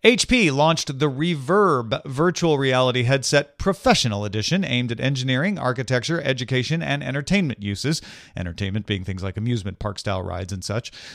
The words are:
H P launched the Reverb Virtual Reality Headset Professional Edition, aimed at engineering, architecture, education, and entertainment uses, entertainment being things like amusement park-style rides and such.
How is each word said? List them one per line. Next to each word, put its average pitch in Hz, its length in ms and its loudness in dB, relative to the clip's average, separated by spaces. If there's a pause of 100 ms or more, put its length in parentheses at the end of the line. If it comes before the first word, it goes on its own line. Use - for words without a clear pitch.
H 226 240 6
P 226 220 6
launched 147 480 2
the 147 120 2
Reverb 147 920 0
Virtual 156 540 2
Reality 127 460 2
Headset 139 540 2
Professional 127 680 2
Edition, 107 360 -2
aimed 123 300 -2
at 113 80 -8
engineering, 135 580 0
architecture, 127 600 -2
education, 131 640 -2
and 143 200 -4
entertainment 139 600 -2
uses, 101 400 -2 (340)
entertainment 98 500 -6
being 98 160 -2
things 92 200 -8
like 95 160 -6
amusement 104 400 -4
park-style 98 440 -6
rides 92 300 -6
and 95 100 -8
such. 107 300 -6 (220)